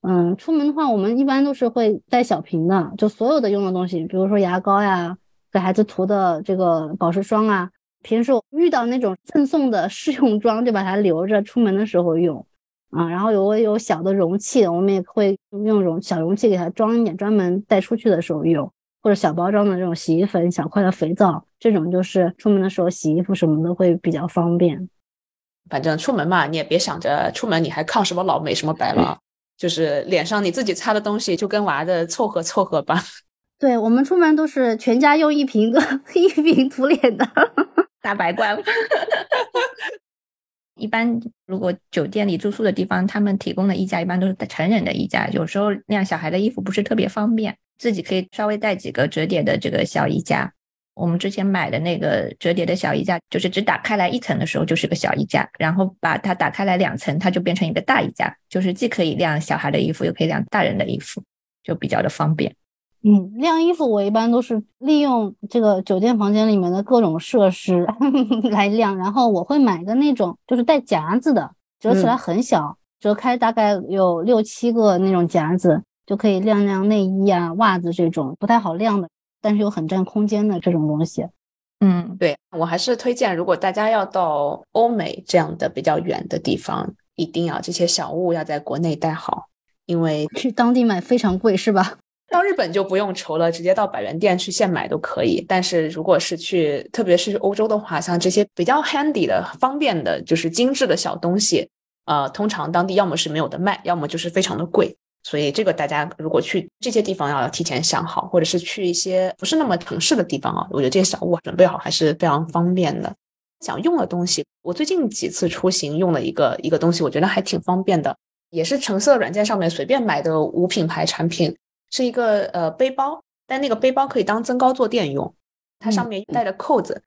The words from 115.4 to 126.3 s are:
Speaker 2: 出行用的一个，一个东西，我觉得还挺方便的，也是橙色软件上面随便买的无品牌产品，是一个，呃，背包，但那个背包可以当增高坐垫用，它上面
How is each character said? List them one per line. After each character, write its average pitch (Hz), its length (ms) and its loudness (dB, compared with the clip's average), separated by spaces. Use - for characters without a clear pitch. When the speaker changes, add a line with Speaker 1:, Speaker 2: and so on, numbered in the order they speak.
Speaker 2:
出 - 180 -2
行 151 300 -2
用 180 160 2
的 131 80 -2
一 110 100 -4
个， 131 300 0
一 156 80 -4
个 160 80 2
东 165 120 2
西， 170 120 -2
我 143 80 -2
觉 151 100 -2
得 180 60 2
还 196 160 -2
挺 185 180 -4
方 185 240 -2
便 180 160 0
的， 143 160 -4
也 165 160 -4
是 262 140 -2
橙 208 200 -2
色 254 200 4
软 139 120 -2
件 208 140 0
上 214 140 -2
面 170 100 0
随 165 160 -4
便 247 180 0
买 156 200 -2
的 160 180 0
无 170 260 0
品 180 200 -2
牌 160 180 -4
产 165 240 -2
品， 165 260 -2
是 262 100 -2
一 247 80 0
个， 226 340 0
呃， 165 160 -2
背 254 200 0
包， 277 320 -4
但 269 140 -4
那 285 80 -2
个 226 80 0
背 262 160 2
包 269 160 2
可 269 100 -2
以 190 60 2
当 214 180 0
增 247 140 -2
高 254 160 4
坐 254 160 0
垫 208 240 -2
用， - 200 -4
它 220 120 -4
上 208 180 0
面 208 240 -8